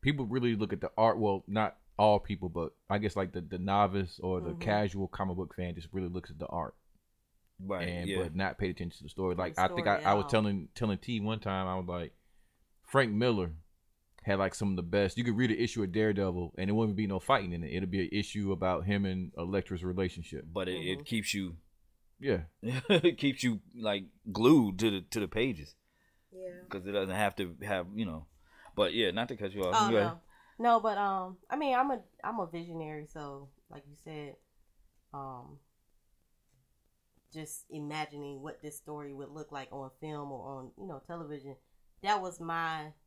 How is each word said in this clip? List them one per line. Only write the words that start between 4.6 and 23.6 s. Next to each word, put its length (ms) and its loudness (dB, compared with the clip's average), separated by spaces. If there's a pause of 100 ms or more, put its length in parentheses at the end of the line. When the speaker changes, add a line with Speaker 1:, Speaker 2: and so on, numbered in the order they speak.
Speaker 1:
comic 300 -4
book 180 -6
fan 200 -4
just 160 -12
really 180 -2
looks 200 -6
at 100 -14
the 80 -6
art. 280 -4 (880)
Speaker 3:
Right, 220 -2
Speaker 1:
And, 220 -4
Speaker 3:
yeah. 140 0
Speaker 1:
but 120 -6
not 220 -2
paid 140 0
attention 260 -8
to 60 -20
the 60 -14
story. 260 0
Speaker 2:
The 60 -2
Speaker 1:
Like, 180 -2
I 80 6
think 200 0
Speaker 2:
story, 160 4
Speaker 1:
I, 80 6
I 40 8
was 100 2
Speaker 2:
yeah. 60 -4
Speaker 1:
telling, 420 2
telling 240 0
T 220 -2
one 200 -2
time, 280 -2
I 100 0
was 100 -4
like, 240 -4 (760)
Frank 260 4
Miller 380 2 (720)
had, 160 2
like, 160 2
some 160 0
of 40 2
the 80 0
best. 340 2
You 60 0
could 140 2
read 140 4
an 60 2
issue 260 0
of 80 -2
Daredevil, 680 2
and 120 -2
it 40 2
wouldn't 240 2
be 100 2
no 120 0
fighting 340 0
in 100 -4
it. 80 -6
It'll 160 -2
be 140 0
an 100 0
issue 400 -2
about 340 0
him 200 2
and 320 -2
Elektra's 460 -2
relationship. 680 -4
Speaker 3:
But 160 -2
it, 160 -4
it 140 0
Speaker 2:
Mm-hmm. 60 -10
Speaker 3:
keeps 320 0
you 220 -4 (640)
Speaker 1:
Yeah. 220 0 (100)
Speaker 3:
<laughs> 100 -20
it 580 4
keeps 240 0
you, 180 2 (180)